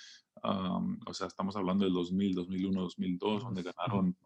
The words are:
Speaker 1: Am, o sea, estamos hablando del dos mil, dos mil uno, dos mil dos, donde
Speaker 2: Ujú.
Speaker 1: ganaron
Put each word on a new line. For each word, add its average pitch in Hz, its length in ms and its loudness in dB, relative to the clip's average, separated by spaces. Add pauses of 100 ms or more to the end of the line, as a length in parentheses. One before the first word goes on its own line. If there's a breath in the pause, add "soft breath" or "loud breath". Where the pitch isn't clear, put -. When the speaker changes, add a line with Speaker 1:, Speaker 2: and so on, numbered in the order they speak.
(420 loud breath)
Speaker 1:
Am, 92 640 0
o - 60 -8
sea, 92 140 -4
estamos 95 280 -4
hablando 98 300 2
del 95 80 4
dos 90 200 0
mil, 95 220 2
dos 90 140 -2
mil 95 180 0
uno, 95 160 0
dos 90 160 -6
mil 92 200 0
dos, 104 260 0
donde 95 160 -4
Speaker 2:
Ujú. 87 160 -6
Speaker 1:
ganaron 92 500 2